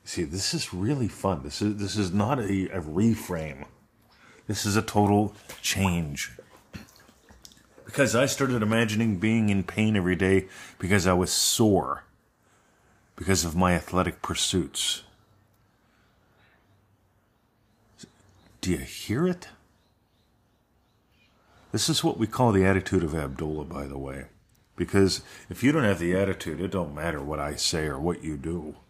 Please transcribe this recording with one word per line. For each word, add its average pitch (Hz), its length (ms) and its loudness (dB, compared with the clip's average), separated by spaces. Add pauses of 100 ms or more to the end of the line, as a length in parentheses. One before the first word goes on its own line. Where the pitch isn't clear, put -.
See, 90 180 -4
this 85 280 -4
is 147 220 -6
really 110 340 0
fun. 87 360 -2
This 73 180 -8
is, 104 140 0
this 101 200 -4
is 95 160 0
not 107 260 0
a, 98 300 -2
a 92 140 -6
reframe. 80 800 -2 (840)
This 104 200 -4
is 101 100 2
a 110 60 4
total 104 520 4 (280)
change. 85 680 -2 (1600)
Because 120 280 0
I 131 120 4
started 123 360 0
imagining 110 560 2
being 110 300 2
in 98 140 2
pain 107 340 2
every 90 180 2
day 95 340 4 (300)
because 92 280 2
I 92 80 6
was 90 180 2
sore 90 720 2 (1120)
because 85 300 0
of 80 100 -4
my 90 160 4
athletic 90 480 0
pursuits. - 840 -2 (3500)
Do 90 120 -2
you 78 60 0
hear 120 480 -4
it? 180 220 -4 (2250)
This 113 160 0
is - 160 0
what - 140 0
we 110 80 0
call 120 260 2
the 95 140 6
attitude 95 360 2
of 78 120 -2
Abdullah, 76 500 -6
by 71 220 -10
the 69 120 -10
way. 67 280 -10 (500)
Because 95 460 2 (260)
if 90 140 -10
you 139 100 4
don't 151 120 2
have 98 140 2
the 87 160 0
attitude, 92 460 -2
it 92 100 -4
don't 82 240 -4
matter 76 280 -6
what 73 180 -6
I 73 140 -4
say 78 320 -2
or 69 120 -4
what 85 240 -2
you 76 140 -6
do. 76 400 -8 (140)